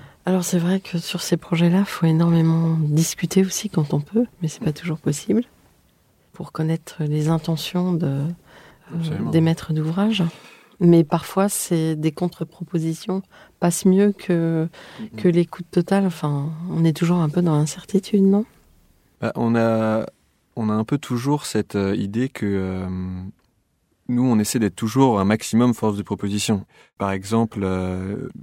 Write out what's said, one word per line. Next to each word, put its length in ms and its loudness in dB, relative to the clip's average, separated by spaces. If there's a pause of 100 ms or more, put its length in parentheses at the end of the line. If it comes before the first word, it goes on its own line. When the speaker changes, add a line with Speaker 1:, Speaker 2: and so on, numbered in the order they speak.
(260)
Speaker 1:
Alors, 180 2
c'est 140 0
vrai 220 2
que 180 -6
sur 240 -6
ces 140 0
projets-là, 480 2
faut 220 -2
énormément 720 4
discuter 640 2
aussi 260 -4
quand 240 0
on 60 0
peut, 260 -2 (160)
mais 60 -2
c'est 140 -10
pas 100 -2
toujours 260 -6
possible, 460 -2 (880)
pour 200 -14
connaître 500 -4
les 260 0
intentions 680 -2
de, 120 0
euh, 200 -2 (680)
Speaker 2:
Absolument. 360 -4
Speaker 1:
des 100 4
maîtres 320 0
d'ouvrage. 500 0 (560)
Mais 260 8
parfois, 440 -2
c'est 480 -2
des 160 0
contre-propositions 1120 -4 (380)
passent 260 0
mieux 260 6
que, 560 0 (320)
Speaker 2:
Mm-hmm. 160 -14
Speaker 1:
que 120 2
l'écoute 420 0
totale. 360 2
Enfin, 440 -2 (200)
on 140 2
est 120 4
toujours 220 2
un 100 2
peu 140 0
dans 140 2
l'incertitude, 680 0
non ? 220 4 (760)
Speaker 2:
Bah, 140 -2
on 220 0
a, 500 2 (500)
on 140 -2
a 40 0
un 100 0
peu 140 -2
toujours 480 -2
cette, 300 -4
euh, 200 0
idée 320 -2
que, 180 -6
euh, 400 -2 (1200)
nous, 160 2
on 160 4
essaie 180 -2
d'être 160 0
toujours 460 2
un 40 2
maximum 480 2
force 240 -2
de 60 -6
proposition. 640 -4 (320)
Par 140 -2
exemple, 500 -2
euh, 640 -4 (140)